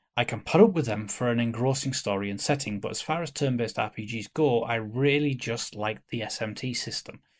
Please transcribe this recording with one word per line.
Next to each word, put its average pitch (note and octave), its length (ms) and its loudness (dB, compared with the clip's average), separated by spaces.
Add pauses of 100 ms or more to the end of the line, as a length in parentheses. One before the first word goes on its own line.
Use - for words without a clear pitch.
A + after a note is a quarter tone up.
(140)
I B2 100 2
can - 180 -4
put - 180 4
up G#3+ 140 10
with D#3 100 0
them G#2+ 240 -2
for B2 220 0
an A#2 100 2
engrossing B2+ 540 0
story G2+ 340 0
and G2+ 100 -4
setting, A2 420 -2
but - 100 -6
as G2 100 -4
far E3 220 -2
as D#3 80 -6
turn-based B2 480 0
R G#2+ 100 0
P A2 160 -10
Gs A2 240 -8
go, B2+ 360 2
I A#2+ 100 -2
really C3+ 600 2
just A#2 400 -4
liked G#2+ 360 -4
the A#2 100 -4
S G#2 220 -6
M G#2+ 120 -4
T B2+ 200 -6
system, - 480 -8 (180)